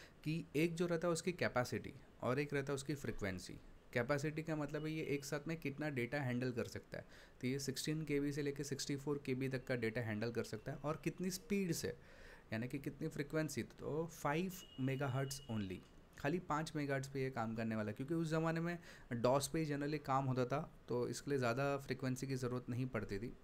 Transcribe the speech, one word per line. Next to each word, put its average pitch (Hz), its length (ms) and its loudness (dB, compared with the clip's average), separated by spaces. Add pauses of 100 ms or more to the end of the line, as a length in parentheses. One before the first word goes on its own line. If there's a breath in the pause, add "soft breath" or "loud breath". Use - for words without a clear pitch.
(240 loud breath)
कि 160 200 -2 (120)
एक 165 180 4
जो 175 120 2
रहता 170 220 2
है 170 40 6
उसकी 170 200 0
कैपेसिटी 120 640 0 (280)
और 127 180 4
एक 143 140 0
रहता 139 180 0
है - 20 2
उसकी 135 200 -2
फ्रीक्वेंसी। 101 640 -4 (340)
कैपेसिटी 143 500 2
का 156 140 -2
मतलब 151 300 -2
है 156 60 -2
ये 156 100 -2
एक 143 220 0
साथ 147 240 -2
में 165 80 0
कितना 147 340 -2
डेटा 127 300 0
हैंडल 127 320 2
कर 113 120 0
सकता - 340 -8
है। - 60 -6 (360 loud breath)
तो 127 60 0
ये 131 120 2
सिक्सटीन 156 460 0
के 147 160 4
बी 143 120 2
से 147 100 0
लेके 143 220 0
सिक्सटी 139 320 -2
फ़ोर 139 300 0
के 131 80 2
बी 131 140 2
तक 127 160 -2
का 131 120 0
डेटा 113 240 0
हैंडल 110 300 0
कर 113 140 0
सकता 113 280 -6
है, - 60 -6
और 147 260 -2
कितनी 175 260 0
स्पीड 185 420 2
से, - 240 -2 (560 loud breath)
यानी 113 160 0
कि 143 100 -2
कितनी 151 300 -4
फ्रीक्वेंसी, 151 540 0
तो 143 440 -4
फ़ाइव 165 460 0 (280)
मेगाहर्ट्ज़ 135 600 0 (120)
only, 95 240 0 (420)
खाली 156 200 2
पाँच 160 380 0
मेगाहर्ट्ज़ 139 340 0
पे 135 120 -2
ये 131 80 0
काम 113 240 0
करने 113 220 0
वाला 107 140 2
है, 107 40 -2
क्योंकि 135 200 -2
उस 165 140 2
ज़माने 160 320 2
में 170 180 0 (340 loud breath)
डॉस 127 360 6
पे 160 120 0
ही 151 120 2
generally 147 320 0
काम 135 200 4
होता 127 200 4
था, 139 280 0 (160)
तो 120 200 2
इसके 127 220 -4
लिए 143 80 4
ज़्यादा 131 380 4
फ्रीक्वेंसी 135 500 -2
की 135 80 -2
ज़रूरत 127 340 0
नहीं 127 180 0
पड़ती 107 320 -2
थी। 127 260 -6